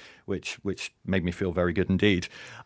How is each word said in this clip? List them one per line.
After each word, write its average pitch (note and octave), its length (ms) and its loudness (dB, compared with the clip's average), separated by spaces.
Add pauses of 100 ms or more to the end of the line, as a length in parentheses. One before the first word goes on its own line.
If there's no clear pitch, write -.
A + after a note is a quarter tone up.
(240)
which, - 380 -6
which - 320 -6 (100)
made F#2 200 0
me F2 80 0
feel F#2 180 -2
very F2 220 2
good F2 180 2
indeed. F#2+ 380 4 (380)